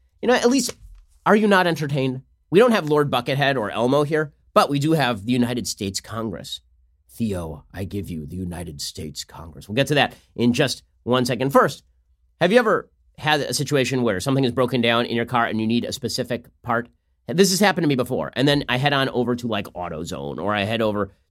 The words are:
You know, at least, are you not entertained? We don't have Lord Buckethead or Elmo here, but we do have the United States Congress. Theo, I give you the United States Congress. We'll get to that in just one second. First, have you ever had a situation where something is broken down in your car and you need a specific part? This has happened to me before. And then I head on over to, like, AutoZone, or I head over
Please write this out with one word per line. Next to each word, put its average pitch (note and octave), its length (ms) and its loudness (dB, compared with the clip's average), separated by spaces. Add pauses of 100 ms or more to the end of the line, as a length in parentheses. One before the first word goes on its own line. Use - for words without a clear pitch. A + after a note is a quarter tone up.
(220)
You G3 80 0
know, A#3+ 40 6
at A#3+ 160 4
least, B3+ 260 0 (500)
are F#3+ 100 6
you G#3+ 120 4
not F#3 200 4
entertained? C#3 540 -2 (280)
We E3 100 6
don't A#3+ 120 6
have F3 180 0
Lord D3 220 2
Buckethead C3+ 460 0
or G#2 120 -2
Elmo B2 340 2
here, D3+ 300 -2 (200)
but F#3+ 160 6
we C#3+ 100 0
do D#3 140 2
have B2 320 0
the B2 80 0
United A#2+ 340 0
States G2 320 -6
Congress. A2 600 -10 (480)
Theo, F2 640 -6
I F2+ 100 -8
give F#2+ 260 -8
you D#2+ 160 -8
the D#2 120 -12
United E2+ 420 -10
States - 460 -10
Congress. D#2 420 -18
We'll G#2 80 -6
get C3 120 2
to D3+ 80 0
that C3 200 0 (200)
in A#2+ 180 4
just B2+ 300 -2 (200)
one B2 220 0
second. B2+ 260 -2
First, G3+ 320 2 (560)
have F3+ 140 2
you A#3+ 60 8
ever G#3+ 300 0 (280)
had D3+ 240 0
a - 120 -6
situation C3+ 500 0
where G2+ 180 0
something C3+ 240 0
is A#2 80 0
broken B2+ 260 0
down A#2 260 2
in - 120 -4
your A#2 80 -2
car A#2 200 0
and G#2+ 140 -2
you A2 80 -2
need A#2 160 0
a - 80 -6
specific A#2 560 -6 (160)
part? A#2+ 240 -2 (400)
This F3 240 4
has F#3 80 0
happened F#3+ 240 2
to D3+ 60 4
me C#3 60 2
before. A#2 400 -2
And C3+ 120 2
then C#3+ 220 2
I B2 80 0
head C#3+ 160 0
on C3+ 160 2
over B2 280 0
to, B2 100 -6
like, G#2 200 -2
AutoZone, D#2+ 680 -8
or F#2 160 -2
I G#2 100 0
head A2+ 180 -2
over G#2 300 -2 (200)